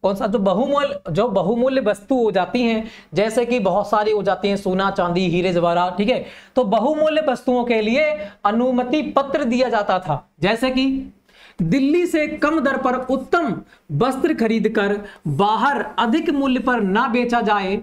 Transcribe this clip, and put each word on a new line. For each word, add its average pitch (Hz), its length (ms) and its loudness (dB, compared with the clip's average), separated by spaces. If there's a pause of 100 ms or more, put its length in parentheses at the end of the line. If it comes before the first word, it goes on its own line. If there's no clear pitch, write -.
कौन 196 120 0
सा? 220 120 -4
जो 214 120 0
बहुमूल्य, 277 600 0 (100)
जो 202 160 0
बहुमूल्य 233 540 0
वस्तु 208 340 -2
हो 226 160 2
जाती 190 300 0
हैं, 226 260 0 (260)
जैसे 220 320 0
कि 240 140 0
बहुत 196 300 0
सारी 214 220 2
हो 208 120 0
जाती 190 240 0
हैं, 202 100 0
सोना, 190 340 0
चांदी, 180 360 0
हीरे, 175 260 0
जवाहरात। 175 440 0
ठीक 208 120 0
है, 202 160 -2 (300)
तो 254 80 2
बहुमूल्य 302 640 2
वस्तुओं 247 380 0
के 233 160 0
लिए 214 480 0 (160)
अनुमति 247 560 0
पत्र 277 420 -2
दिया 247 260 0
जाता 208 300 0
था। 151 300 -6 (100)
जैसे 226 320 0
कि 262 420 -2 (480)
दिल्ली 277 460 2
से 302 200 0
कम 302 320 0
दर 262 180 0
पर 254 180 0
उत्तम 262 680 -2 (300)
वस्त्र 262 420 0
खरीदकर 214 680 0 (260)
बाहर 202 600 0 (120)
अधिक 254 300 2
मूल्य 277 300 0
पर 247 220 0
ना 202 260 2
बेचा 240 340 0
जाए 202 420 0